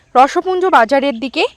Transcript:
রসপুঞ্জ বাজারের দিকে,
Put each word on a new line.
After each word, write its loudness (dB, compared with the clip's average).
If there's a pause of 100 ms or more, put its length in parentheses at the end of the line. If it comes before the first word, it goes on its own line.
(160)
রসপুঞ্জ 0
বাজারের 0
দিকে, -4 (120)